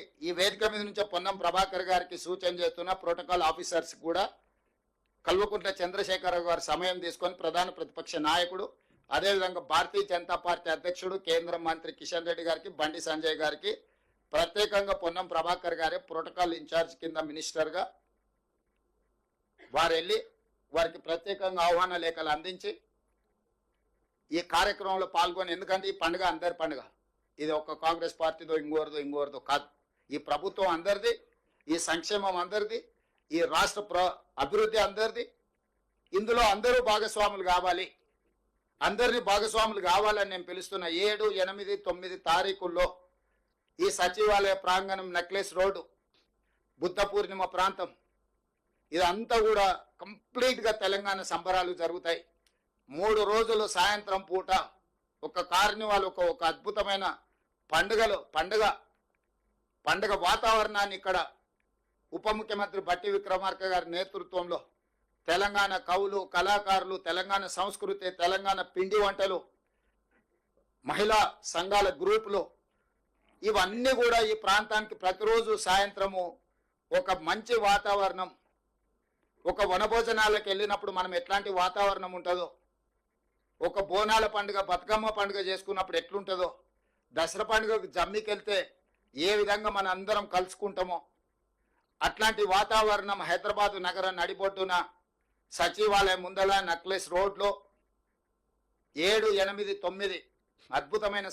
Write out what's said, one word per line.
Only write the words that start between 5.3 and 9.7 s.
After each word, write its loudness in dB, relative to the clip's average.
చంద్రశేఖరరావు 0
గారు 0
సమయం 0
తీసుకొని -4
ప్రధాన -2
ప్రతిపక్ష -10
నాయకుడు, 0
అదేవిధంగా 0